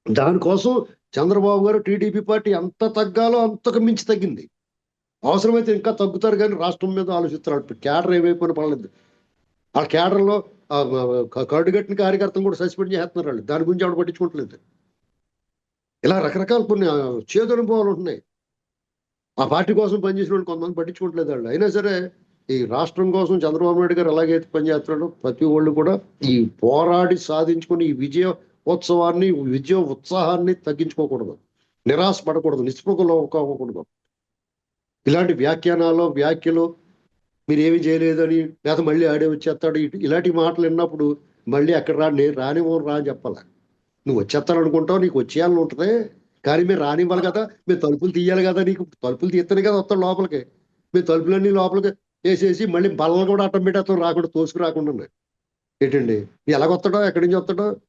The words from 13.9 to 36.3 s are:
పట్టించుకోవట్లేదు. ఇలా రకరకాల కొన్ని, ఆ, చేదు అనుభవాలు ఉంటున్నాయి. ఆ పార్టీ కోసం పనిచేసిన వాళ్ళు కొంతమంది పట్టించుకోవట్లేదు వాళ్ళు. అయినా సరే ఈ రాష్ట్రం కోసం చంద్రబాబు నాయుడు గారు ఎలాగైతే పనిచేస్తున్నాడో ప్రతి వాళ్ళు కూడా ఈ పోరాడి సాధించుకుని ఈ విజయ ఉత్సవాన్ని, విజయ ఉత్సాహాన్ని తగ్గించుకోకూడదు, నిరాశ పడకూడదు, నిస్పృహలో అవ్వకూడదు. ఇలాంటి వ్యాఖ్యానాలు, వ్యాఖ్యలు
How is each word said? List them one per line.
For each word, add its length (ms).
పట్టించుకోవట్లేదు. 600
ఇలా 160
రకరకాల 420
కొన్ని, 260
ఆ, 80
చేదు 360
అనుభవాలు 360
ఉంటున్నాయి. 340
ఆ 80
పార్టీ 260
కోసం 260
పనిచేసిన 340
వాళ్ళు 120
కొంతమంది 280
పట్టించుకోవట్లేదు 560
వాళ్ళు. 200
అయినా 200
సరే 420
ఈ 160
రాష్ట్రం 460
కోసం 240
చంద్రబాబు 420
నాయుడు 160
గారు 180
ఎలాగైతే 440
పనిచేస్తున్నాడో 520
ప్రతి 380
వాళ్ళు 260
కూడా 280
ఈ 220
పోరాడి 540
సాధించుకుని 680
ఈ 60
విజయ 420
ఉత్సవాన్ని, 640
విజయ 440
ఉత్సాహాన్ని 800
తగ్గించుకోకూడదు, 840
నిరాశ 360
పడకూడదు, 380
నిస్పృహలో 720
అవ్వకూడదు. 500
ఇలాంటి 260
వ్యాఖ్యానాలు, 720
వ్యాఖ్యలు 800